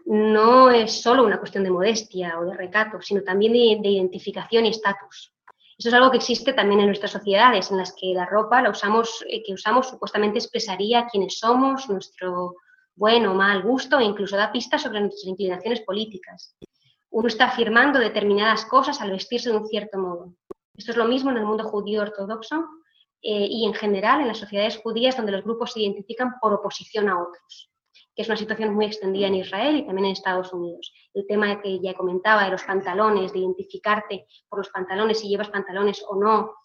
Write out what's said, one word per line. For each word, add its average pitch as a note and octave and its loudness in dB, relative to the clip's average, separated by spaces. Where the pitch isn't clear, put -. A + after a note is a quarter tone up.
no A3 8
es A#3 4
solo B3 6
una F#3+ 4
cuestión - -4
de F#3 0
modestia F3+ -2
o F3 -4
de F#3 -6
recato, G#3 -4
sino G3+ -2
también G3+ 2
de, A#3 6
de G3+ 0
identificación G3 0
y A3 2
estatus. - -4
Eso A#3 -4
es A#3 4
algo B3+ 8
que B3 4
existe A#3+ 0
también G3+ 4
en G3+ 6
nuestras G3+ -2
sociedades, G3+ 4
en G3 0
las F#3 -4
que F#3 -4
la F3+ -2
ropa G#3+ 2
la A3 2
usamos, G#3+ -2
eh, A3 -8
que G3 -8
usamos A3+ 0
supuestamente G#3 -2
expresaría A3+ -2
quiénes G3 -2
somos, C4 2
nuestro F3+ -6
buen A3 4
o F#3+ 0
mal G3 2
gusto, B3+ 2
e B3 4
incluso G3+ -2
da G#3 0
pistas B3 -2
sobre G#3+ -4
nuestras G3 -4
inclinaciones F#3 -4
políticas. G3+ -10
Uno A#3 0
está A3+ 0
afirmando A#3+ 2
determinadas G#3 0
cosas C4+ 0
al G3+ -6
vestirse A#3 -4
de G#3+ 2
un G#3+ -6
cierto G#3 -6
modo. F3+ -8
Esto A#3 -10
es A#3 -4
lo A#3 2
mismo C4 0
en B3 -2
el G#3+ -2
mundo A3 -2
judío G#3 -4
ortodoxo, G#3+ -6
eh, G#3 -2
y A#3 -2
en - 0
general G#3+ 0
en C4 0
las G#3+ -4
sociedades G3+ -4
judías A#3 0
donde A3 -2
los F#3+ -2
grupos A3+ -6
se A3 -6
identifican A3+ -4
por G#3+ 2
oposición G3+ -4
a F3+ 0
otros, - -14
que A3 -6
es G#3 -6
una G#3+ 0
situación G#3+ -4
muy G#3+ 2
extendida G3 -2
en G3 0
Israel G3+ -2
y C#4 -2
también G3 -2
en F#3+ 0
Estados F#3 -4
Unidos. F3 -10
El G3 -6
tema G#3 0
que G3 -6
ya F#3 -6
comentaba F#3 2
de F#3+ -2
los F#3 -4
pantalones, F#3+ 0
de F#3+ -4
identificarte G3 -4
por G3+ -8
los F#3+ -8
pantalones, G3 -2
si G3+ -8
llevas G3+ -2
pantalones G3 -4
o G3+ -8
no, G#3+ 0